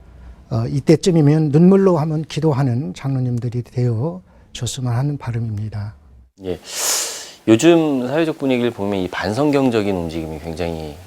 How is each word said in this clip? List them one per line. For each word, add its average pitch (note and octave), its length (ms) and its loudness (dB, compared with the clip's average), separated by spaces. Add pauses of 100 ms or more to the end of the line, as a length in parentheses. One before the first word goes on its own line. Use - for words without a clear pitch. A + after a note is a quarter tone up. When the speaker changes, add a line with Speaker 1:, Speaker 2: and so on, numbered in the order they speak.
(500)
Speaker 1:
어, A2+ 180 -2
이때쯤이면 D3+ 840 4
눈물로 F3+ 500 6
한번 D#3 240 -2
기도하는 C#3+ 720 -2
장로님들이 B2 680 -4
되어 B2 600 -2 (280)
줬으면 B2 420 -6
하는 C#3 240 -2
바람입니다. G#2+ 800 -8 (500)
Speaker 2:
예. F2+ 120 -4 (880)
요즘 D3 640 4
사회적 D#3 300 -2
분위기를 B2 340 0
보면 G2+ 300 -4
이 F2+ 80 -4
반성경적인 A2+ 840 0
움직임이 D#2+ 460 -6
굉장히 D#2+ 560 -8 (120)